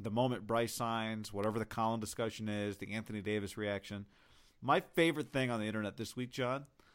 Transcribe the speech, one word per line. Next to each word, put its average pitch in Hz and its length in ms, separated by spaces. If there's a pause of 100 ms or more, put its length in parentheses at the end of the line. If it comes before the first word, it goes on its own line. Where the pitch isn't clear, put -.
the 107 80
moment 113 380
Bryce 113 260
signs, 110 580
whatever 107 280
the 110 60
Colin 113 340
discussion 110 500
is, 104 280
the - 160
Anthony 107 280
Davis 101 360
reaction. 101 480 (580)
My 143 160 (160)
favorite 160 380
thing 131 180
on 117 80
the 107 80
internet 107 300
this - 180
week, 123 160
John. 131 340 (300)